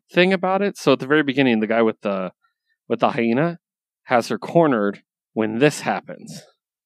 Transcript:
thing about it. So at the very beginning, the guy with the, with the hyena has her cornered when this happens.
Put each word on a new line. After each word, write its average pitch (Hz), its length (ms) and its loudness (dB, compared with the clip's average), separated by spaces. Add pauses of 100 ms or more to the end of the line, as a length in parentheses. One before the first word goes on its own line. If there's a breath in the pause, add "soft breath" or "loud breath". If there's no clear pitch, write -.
(120)
thing 180 220 2
about 190 280 -2
it. 202 160 -4
So 143 160 2
at 127 60 0
the 131 80 -10
very 151 160 2
beginning, 127 380 2
the 110 60 -2
guy 113 140 0
with 110 200 0
the, 95 320 -4 (560)
with 117 100 -2
the 113 120 2
hyena 123 480 -2 (440)
has 120 240 0
her 117 100 -6
cornered 113 640 0 (280)
when 110 280 -2
this 147 220 2
happens. - 640 -8 (420)